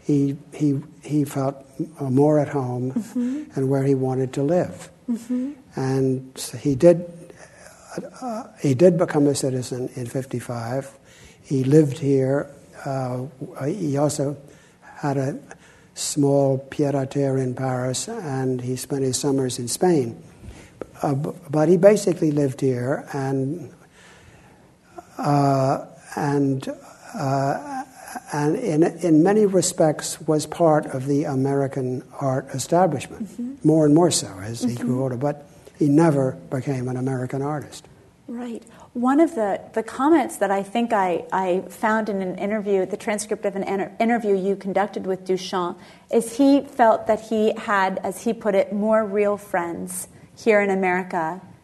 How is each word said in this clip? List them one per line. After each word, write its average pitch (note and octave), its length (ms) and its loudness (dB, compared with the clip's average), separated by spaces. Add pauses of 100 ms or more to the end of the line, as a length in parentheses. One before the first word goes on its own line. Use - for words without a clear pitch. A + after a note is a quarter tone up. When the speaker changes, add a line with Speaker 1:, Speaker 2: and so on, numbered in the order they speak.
Speaker 1:
he, C#3 320 2 (160)
he, C#3+ 280 0 (220)
he D3 220 0
felt C3+ 400 -4 (140)
m-, C#3+ 360 -4
more D3+ 240 6
at C#3+ 100 0
home B2+ 440 -4
Speaker 2:
Mm-hmm. B3 520 -4 (100)
Speaker 1:
and C3+ 160 0
where C#3 140 2
he C#3 100 4
wanted C3 400 -2
to C#3 80 -2
live. C#3+ 480 -2 (180)
Speaker 2:
Mm-hmm. B3 440 -6 (240)
Speaker 1:
And C3 600 -2
so - 220 -12
he C#3+ 160 0
did, E3+ 360 6 (1080)
uh, A#3+ 240 -8 (160)
he C#3 140 2
did F3 240 6
become D3+ 280 2
a C#3+ 80 2
citizen B2+ 600 -4
in B2+ 120 -8
fifty-five. B2 840 -6 (520)
He C3+ 220 -2
lived C#3 340 6
here. C3+ 520 0 (340)
Uh, B2+ 420 -6 (400)
he D3+ 300 -4
also C#3+ 400 0 (600)
had C#3 200 -2
a C#3 220 -2 (560)
small C#3 640 2
pied-à-terre C#3 760 -2
in B2+ 180 -2
Paris, B2+ 540 -4
and C3 540 -4
he B2+ 140 -4
spent C3+ 260 -4
his B2+ 160 -2
summers C3+ 400 -2
in A#2+ 100 -6
Spain. C#3 540 0 (800)
Uh, D3+ 120 0
b-, D3 160 -4 (200)
but D3+ 180 2
he F#3 80 8
basically F#3 540 4
lived C#3+ 300 0
here, B2+ 520 -2
and, C3+ 580 -4 (1500)
uh, C#3 680 2 (320)
and, C#3+ 500 0 (480)
uh, F#3 680 -2 (480)
and D3+ 240 0
in, F3 280 0
in E3 380 4
many G#3 220 6
respects F3 800 2
was D3+ 240 0
part D3+ 400 4
of C3 200 -6
the C#3+ 180 2
American C3+ 760 -2 (180)
art C3+ 340 -2
establishment, E3+ 720 0
Speaker 2:
Mm-hmm. A#3+ 400 -2
Speaker 1:
more D#3 160 6
and D3 100 6
more E3+ 160 6
so - 180 -2 (120)
as A2+ 220 -10
he B2 120 -2
Speaker 2:
Mm-hmm. A#2+ 120 -6
Speaker 1:
grew B2+ 160 0
older, B2+ 140 -4
but C#3+ 300 -4 (320)
he D3+ 100 2
never C#3+ 440 4 (180)
became C3 380 -4
an B2+ 80 -4
American C3 460 -4
artist. C#3+ 440 -8 (420)
Speaker 2:
Right. A#3+ 340 -10 (320)
One B3+ 260 2
of E4 140 2
the, G#3 260 -2 (120)
the A3+ 100 -2
comments C4+ 540 2
that G3 140 0
I G3 120 0
think A#3 300 -2
I, F#3 400 0
I F#3 360 0
found A3 400 -2
in G3 140 -2
an F3+ 160 -6
interview, G3+ 460 0
the F#3+ 120 -6
transcript - 500 -6
of G3 100 -4
an G3 80 -4
inter-, G3 340 -4
interview A3+ 380 2
you F#3+ 180 0
conducted G3 520 -2
with F#3 180 -4
Duchamp, F3+ 540 -4 (320)
is A3+ 260 0
he C#4 240 6
felt A3+ 460 2
that G#3+ 160 0
he G#3+ 340 0
had, F#3+ 480 0
as G3 200 -6
he A#3 100 0
put A3+ 200 -2
it, G3 180 2
more A3 320 2
real G3+ 340 0
friends F3+ 720 -6 (280)
here G#3+ 240 4
in G3 100 0
America F#3 720 -2 (240)